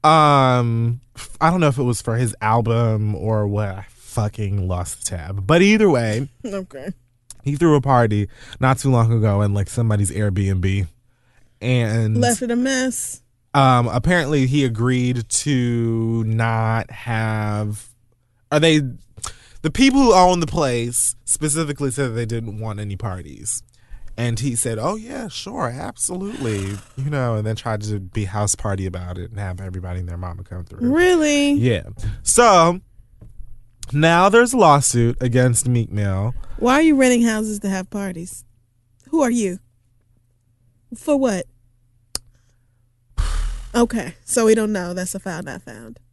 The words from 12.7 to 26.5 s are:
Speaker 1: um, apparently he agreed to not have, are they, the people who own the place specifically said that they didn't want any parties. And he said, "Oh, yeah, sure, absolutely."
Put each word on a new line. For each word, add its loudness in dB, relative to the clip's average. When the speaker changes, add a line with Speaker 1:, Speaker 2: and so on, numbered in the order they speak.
Speaker 1:
um, 4
apparently 2
he 2
agreed -2
to -2
not 0
have, -4
are 2
they, 4
the -2
people 4
who 6
own 6
the 0
place -2
specifically -4
said -4
that -8
they -4
didn't -8
want -8
any -8
parties. -10
And -2
he -4
said, -4
"Oh, -4
yeah, -12
sure, -8
absolutely." -6